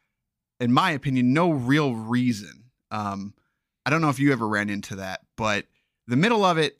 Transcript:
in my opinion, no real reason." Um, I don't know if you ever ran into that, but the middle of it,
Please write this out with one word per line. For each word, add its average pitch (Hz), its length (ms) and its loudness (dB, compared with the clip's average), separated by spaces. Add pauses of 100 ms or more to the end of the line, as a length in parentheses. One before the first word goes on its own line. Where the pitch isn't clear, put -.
(600)
in 120 120 2
my 165 200 4
opinion, 127 420 0
no 170 160 2
real 139 460 0
reason." 113 720 -4 (260)
Um, 101 420 -8 (500)
I 127 60 -4
don't 151 100 2
know 156 100 2
if 127 100 -2
you 143 120 4
ever 113 160 0
ran 104 220 0
into 101 280 -8
that, 95 240 -10 (140)
but 104 300 -2 (420)
the 120 80 -2
middle 208 300 4
of 170 140 4
it, 151 200 -2